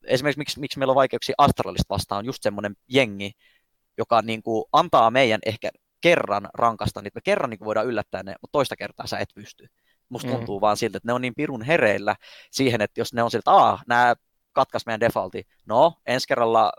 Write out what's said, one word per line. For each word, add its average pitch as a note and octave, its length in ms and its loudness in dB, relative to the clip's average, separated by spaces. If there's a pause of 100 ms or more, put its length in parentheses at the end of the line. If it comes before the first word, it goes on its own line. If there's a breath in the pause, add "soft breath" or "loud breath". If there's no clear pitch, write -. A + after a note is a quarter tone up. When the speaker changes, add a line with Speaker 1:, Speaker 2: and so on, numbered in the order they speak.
Speaker 1:
esimerkiksi C3+ 340 0
miksi, - 200 -10
miksi C#3 200 -8
meillä C3+ 120 2
on B2+ 40 4
vaikeuksia C3 420 2
Astralista F#2+ 560 2
vastaan, G2+ 260 -4
on G#2+ 60 -8
just B2+ 180 -8
semmonen G2+ 320 -4 (120)
jengi, G#2 440 0 (680)
joka A2+ 240 2
niinku A2+ 520 -4
antaa C#3+ 380 4
meidän A#2 340 2
ehkä A2 240 -6 (320)
kerran G2+ 520 0
rankasta, G#2+ 480 -2
niin G2+ 140 -12
me A#2 80 -14
kerran G3 260 -2
niinku G#2 160 -14
voidaan G#2+ 200 -2
yllättää G#2+ 380 -6
ne, F#2+ 180 -14
mut - 100 -20
toista C#3+ 240 -2
kertaa - 320 -12
sä G#2 100 -8
et G#2 180 -6
pysty. - 340 -20 (400)
Musta B2 180 -10
Speaker 2:
Mm. B2 80 -4
Speaker 1:
tuntuu G#2 260 -6
vaan G#2+ 160 2
siltä, G2+ 200 -4
että - 100 -12
ne A#2+ 60 0
on B2 80 -2
niin B2 140 -6
pirun D3 260 -6
hereillä G#2 540 2 (360 loud breath)
siihen, A#2+ 300 0
että G#2 200 -4
jos - 120 -6
ne A#2 100 0
on A#2 80 0
siltä, A#2 200 0
että - 0 -
"Aa, A#2+ 360 6
nää A#2+ 280 4 (380)
katkas C3 320 -2
meidän A2+ 140 -4
defaulti. G2 480 -2 (180)
No, C#3+ 280 4 (120)
ensi B2+ 220 -2
kerralla A2+ 520 2